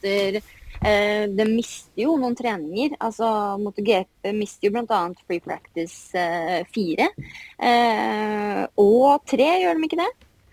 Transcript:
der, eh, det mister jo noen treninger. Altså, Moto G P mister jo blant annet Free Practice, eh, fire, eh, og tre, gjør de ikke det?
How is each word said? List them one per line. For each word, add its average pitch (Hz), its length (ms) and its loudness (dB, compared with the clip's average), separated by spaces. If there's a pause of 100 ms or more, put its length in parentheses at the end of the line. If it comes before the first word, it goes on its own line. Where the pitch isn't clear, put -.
der, 196 340 0 (480)
eh, 208 440 2
det 202 200 0
mister - 540 -4
jo 311 160 2
noen 247 180 -2
treninger. 214 640 -4
Altså, 214 580 -2
Moto 208 240 -6
G 196 220 2 (180)
P 202 100 -4
mister 208 360 -2
jo 202 60 0
blant 233 160 -4
annet 180 260 -2 (100)
Free 175 140 -4
Practice, - 720 -10
eh, 175 500 -2 (120)
fire, 208 340 0 (500)
eh, 214 1080 0 (100)
og 247 480 6
tre, 269 240 2 (160)
gjør 339 160 0
de 320 80 0
ikke 320 140 -2
det? 403 80 -2 (420)